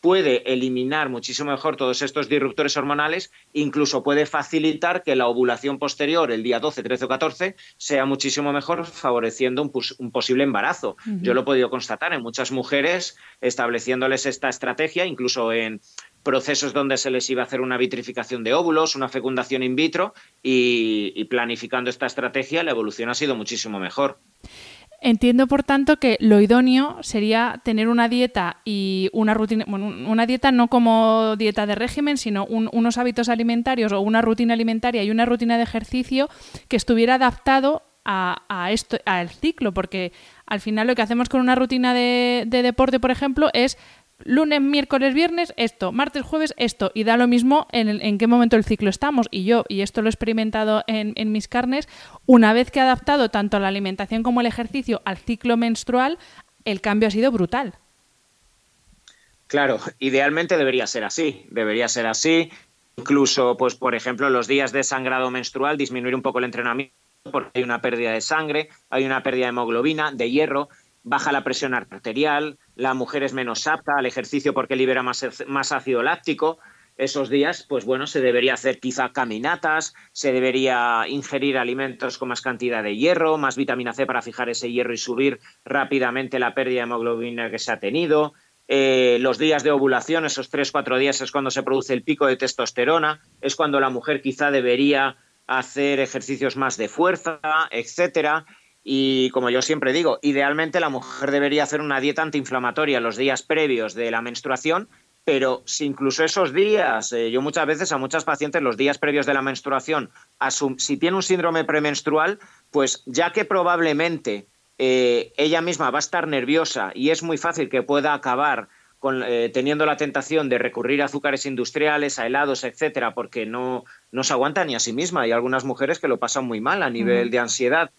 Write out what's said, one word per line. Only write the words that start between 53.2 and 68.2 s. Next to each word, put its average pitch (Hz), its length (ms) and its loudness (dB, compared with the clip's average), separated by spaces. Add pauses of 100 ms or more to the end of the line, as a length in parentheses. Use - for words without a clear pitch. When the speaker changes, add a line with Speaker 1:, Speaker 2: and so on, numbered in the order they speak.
Speaker 2:
tanto 208 280 0
la 196 100 0
alimentación 196 540 -4
como 240 200 2
el 240 40 2
ejercicio 233 600 -2
al 190 100 -4
ciclo 233 400 0
menstrual, 247 600 0 (480)
el 196 160 -4
cambio 214 260 2
ha - 20 2
sido 226 220 2
brutal. 226 440 -2 (1700)
Speaker 1:
Claro, 135 340 0 (180)
idealmente 147 600 2
debería 127 280 2
ser 185 180 -4
así, 160 460 -4
debería 113 380 0
ser 117 180 -2
así. 160 460 0 (460)
Incluso, 131 580 2
pues, 123 180 0
por 123 200 -2
ejemplo, 123 340 -2
los 123 180 2
días 135 260 2
de 135 100 0
sangrado 131 480 -2
menstrual, 131 480 -2
disminuir 127 360 -2
un 131 60 -2
poco 127 200 -2
el 127 40 0
entrenamiento 123 500 -4 (380)
porque - 220 -4
hay 127 80 0
una 120 180 -2
pérdida 120 320 -2
de 113 80 -2